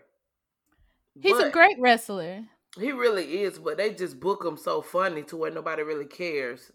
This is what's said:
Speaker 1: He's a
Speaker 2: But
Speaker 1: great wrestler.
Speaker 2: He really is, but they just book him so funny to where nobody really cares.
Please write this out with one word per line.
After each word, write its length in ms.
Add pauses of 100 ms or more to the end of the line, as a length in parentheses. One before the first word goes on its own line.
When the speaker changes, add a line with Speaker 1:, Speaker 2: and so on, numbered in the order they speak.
(1200)
Speaker 1:
He's 200
a 40
Speaker 2:
But 100
Speaker 1:
great 260
wrestler. 640 (340)
Speaker 2:
He 140
really 520
is, 160
but 180
they 160
just 260
book 240
him 140
so 240
funny 420
to 140
where 140
nobody 320
really 220
cares. 680